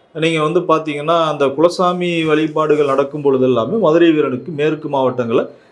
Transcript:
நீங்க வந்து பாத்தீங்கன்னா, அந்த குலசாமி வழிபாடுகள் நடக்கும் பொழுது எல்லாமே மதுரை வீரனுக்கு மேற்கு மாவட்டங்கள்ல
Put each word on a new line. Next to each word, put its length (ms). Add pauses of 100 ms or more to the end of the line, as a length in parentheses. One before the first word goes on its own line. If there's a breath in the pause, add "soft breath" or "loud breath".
(120 soft breath)
நீங்க 300
வந்து 180
பாத்தீங்கன்னா, 640
அந்த 220
குலசாமி 800
வழிபாடுகள் 600
நடக்கும் 360
பொழுது 220
எல்லாமே 320
மதுரை 340
வீரனுக்கு 420
மேற்கு 360
மாவட்டங்கள்ல 600 (240 loud breath)